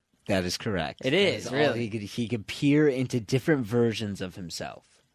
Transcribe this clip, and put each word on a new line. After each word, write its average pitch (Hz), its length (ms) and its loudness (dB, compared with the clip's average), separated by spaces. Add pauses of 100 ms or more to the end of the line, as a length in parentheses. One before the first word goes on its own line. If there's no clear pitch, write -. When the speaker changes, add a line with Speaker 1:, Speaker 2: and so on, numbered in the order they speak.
(280)
Speaker 1:
That 95 180 2
is 90 100 -2
correct. 87 480 -4
Speaker 2:
It 131 80 0
Speaker 1:
That - 60 4
Speaker 2:
is, 180 280 2
Speaker 1:
is 120 60 -8
all 131 60 -2
Speaker 2:
really. 135 220 2
Speaker 1:
he 117 100 -4
could, 107 140 -6
he 113 240 -4
could 113 180 -4
peer 147 420 4
into 127 320 0
different 131 460 2
versions 107 560 0
of 90 140 -8
himself. - 680 -12 (140)